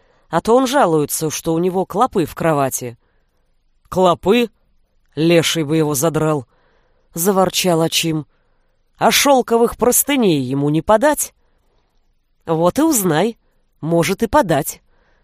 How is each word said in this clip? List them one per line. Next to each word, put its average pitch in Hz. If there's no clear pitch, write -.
а 165
то 226
он 262
жалуется, 160
что 165
у 165
него 180
клопы 208
в -
кровати». 135
Клопы? 185
Леший 165
бы 147
его 151
задрал, 156
заворчал 180
Ачим. 160
«А 214
шелковых 233
простыней 233
ему 139
не 156
подать?» 208
«Вот 170
и -
узнай, 214
может, 170
и 233
подать», 196